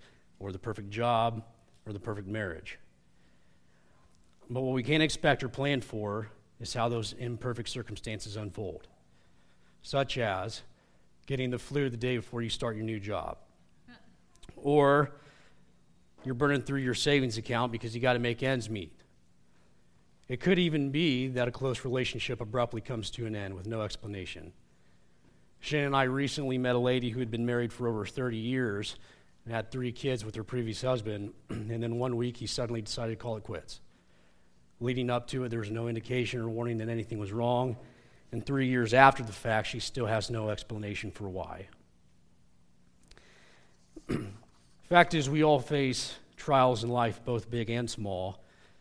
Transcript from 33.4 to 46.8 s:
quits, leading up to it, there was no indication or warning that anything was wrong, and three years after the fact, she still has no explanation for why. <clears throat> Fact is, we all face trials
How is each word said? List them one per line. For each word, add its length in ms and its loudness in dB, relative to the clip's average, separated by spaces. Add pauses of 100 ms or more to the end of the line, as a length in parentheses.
quits, 360 -10 (1000)
leading 300 0
up 180 0
to 160 -2
it, 60 -4
there 100 -2
was 100 -6
no 160 -4
indication 540 -2
or 80 -4
warning 300 -2
that 100 -4
anything 320 -4
was 100 -6
wrong, 460 0 (560)
and 120 -6
three 220 2
years 260 4
after 300 10
the 100 -8
fact, 360 0
she 100 -6
still 280 -4
has 220 0
no 220 -2
explanation 640 -6
for 160 -8
why. 400 -8 (2500)
<clears throat> 80 2 (720)
Fact 260 8
is, 160 2
we 120 4
all 160 8
face 560 0 (220)
trials 480 6